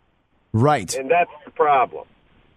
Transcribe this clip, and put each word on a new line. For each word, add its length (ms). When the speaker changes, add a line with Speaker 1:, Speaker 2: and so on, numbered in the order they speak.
Speaker 1:
Right. 440
Speaker 2:
And 120
that's 220
the 80
problem. 540